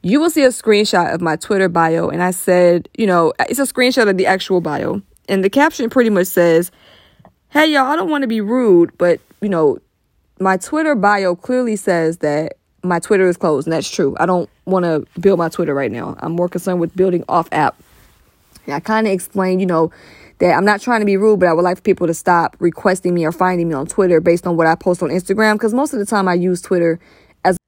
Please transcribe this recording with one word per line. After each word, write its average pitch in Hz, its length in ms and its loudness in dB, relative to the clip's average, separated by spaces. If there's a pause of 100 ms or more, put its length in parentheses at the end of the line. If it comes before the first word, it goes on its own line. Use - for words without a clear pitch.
you 220 180 0
will 330 100 0
see 311 140 0
a 254 40 6
screenshot 208 640 0
of 170 80 -6
my 165 160 -2
Twitter 190 320 -2
bio. 165 400 0
And 170 140 -4
I 180 80 0
said, 180 640 2
you 220 100 -2
know, 170 260 2 (160)
it's 240 100 -4
a 277 60 0
screenshot 247 440 0
of 190 80 0
the 185 100 0
actual 185 340 0
bio. 165 420 -6 (260)
And 196 160 -2
the 196 60 2
caption 285 400 0
pretty 240 180 2
much 185 200 0
says, 170 420 2 (800)
"Hey, 311 220 2
y'all, 269 140 2
I 294 100 -2
don't 359 120 -4
wanna 285 180 -2
be 220 140 -4
rude, 202 560 2
but, 175 240 0 (220)
you 208 60 -4
know, 160 300 0 (600)
my 190 160 0
Twitter 302 380 -2
bio 196 400 0
clearly 247 420 -2
says 165 420 -2
that 151 360 -4 (280)
my 180 160 -2
Twitter 185 300 0
is 175 80 0
closed." 156 300 -2
And 160 60 -2
that's 156 180 -4
true. 139 280 -2
I 165 60 0
don't 180 240 0 (160)
wanna 175 380 0 (180)
build 185 180 4
my 165 120 -2
Twitter 156 240 -4
right 131 180 -2
now. - 280 -10
I'm 165 120 -8
more 175 160 -2
concerned 180 320 -4
with 170 160 -4
building 180 320 0
off 165 240 0
app. 147 240 0 (880)
And 139 100 -8
I 156 60 -6
kinda 220 300 -2
explained, 185 500 -2
you 196 60 0
know, 165 240 0 (480)
that 175 180 2
I'm 180 80 0
not 208 160 2
trying 240 200 -2
to 208 60 0
be 196 100 2
rude, 208 240 2
but 180 80 4
I 165 40 4
would 170 120 4
like 180 140 0
for - 40 -20
people 180 240 0
to 165 80 0
stop 170 460 0
requesting 180 540 0
me 170 100 0
or 156 80 -2
finding 180 360 -2
me 160 60 -2
on 139 120 -4
Twitter 180 340 2
based 175 260 0
on 175 100 -2
what 165 100 2
I 160 80 2
post 180 280 -2
on 147 80 -2
Instagram, 208 480 0
'cause 220 160 -2
most 285 180 -2
of 247 60 -6
the 202 80 -4
time 196 220 -2
I 175 60 0
use 180 280 -2
Twitter 170 380 0 (440)
as 185 120 2 (120)